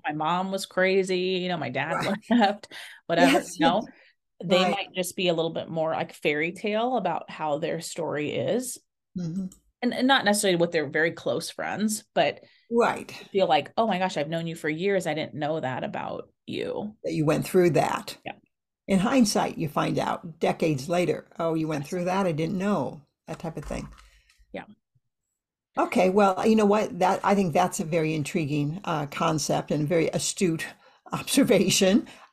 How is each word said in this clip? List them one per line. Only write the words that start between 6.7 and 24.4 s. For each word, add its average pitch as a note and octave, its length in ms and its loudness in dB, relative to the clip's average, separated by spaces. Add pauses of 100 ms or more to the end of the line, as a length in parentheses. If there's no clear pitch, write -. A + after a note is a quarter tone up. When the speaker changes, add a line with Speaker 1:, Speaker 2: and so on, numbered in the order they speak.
Speaker 1:
about F3+ 320 -4
how D3+ 280 -4
their D#3+ 220 -4
story D3 500 -6
is. A#3 480 -4 (400)
Speaker 2:
Mm-hmm. F3+ 280 -6 (360)
Speaker 1:
And, E4+ 100 0
and B3 140 -2
not C4+ 180 4
necessarily G#3 320 2
with E3+ 140 2
their D3+ 160 0
very D#3 240 0
close - 400 -4
friends, G3 540 -4 (100)
but D#3 260 0 (300)
Speaker 2:
Right. A#3 400 0 (220)
Speaker 1:
feel F#3 160 2
like, C#3+ 280 2
"Oh A3+ 100 2
my F#3 120 0
gosh, F#3 180 -2
I've D3+ 120 -2
known E3 180 -4
you D#3+ 80 -6
for D#3+ 140 -6
years. F3 380 0
I D3+ 80 -2
didn't D3+ 200 -6
know D3+ 260 -4
that C3 220 -4
about - 460 -8 (180)
you." - 480 -6 (100)
Speaker 2:
That D#3+ 80 -4
you D#3+ 140 0
went D3+ 200 2
through F3+ 240 4
that. - 540 0
Speaker 1:
Yeah. - 120 -12 (500)
Speaker 2:
In G3 140 4
hindsight, G#3+ 580 2
you D#3+ 100 -2
find D#3 300 0
out D3+ 400 -4
decades D3+ 500 0
later, E3+ 380 0 (140)
"Oh, E3 140 0
you D#3 140 0
went D3 140 -4
Speaker 1:
Yes. C#3+ 80 -12
Speaker 2:
through F3+ 140 -4
that? F#3+ 200 0
I F3 80 2
didn't D#3+ 240 -2
know." F3+ 460 -2 (240)
That E3 140 -10
type D#3+ 180 -8
of D3 80 -12
thing. - 220 -8 (640)